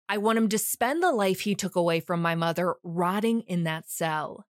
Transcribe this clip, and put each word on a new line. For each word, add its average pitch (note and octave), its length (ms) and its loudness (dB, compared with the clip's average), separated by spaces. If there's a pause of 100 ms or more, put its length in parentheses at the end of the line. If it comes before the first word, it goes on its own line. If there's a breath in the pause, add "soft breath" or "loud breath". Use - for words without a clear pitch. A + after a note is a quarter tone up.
I G#3 100 0
want A3 200 2
him A3+ 100 4
to G#3+ 100 2
spend C#4 460 -2
the F4+ 80 4
life G3 300 2
he G#3 140 0
took - 200 -4
away E3+ 240 2
from E3+ 220 -2
my E3 140 0
mother E3+ 460 0
rotting F#3+ 600 0
in F3 240 -2
that D#3+ 240 -4
cell." D#3 560 -4 (100)